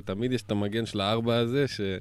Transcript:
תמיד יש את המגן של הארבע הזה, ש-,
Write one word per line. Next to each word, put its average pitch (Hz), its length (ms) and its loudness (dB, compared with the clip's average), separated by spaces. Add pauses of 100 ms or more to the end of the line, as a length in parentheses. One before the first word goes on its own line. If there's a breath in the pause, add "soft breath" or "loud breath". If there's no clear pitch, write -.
תמיד 110 260 -2
יש 120 100 0
את - 100 -10
המגן 104 340 0
של 104 160 -2
הארבע 117 360 2
הזה, 123 300 2
ש-, - 140 -6 (200)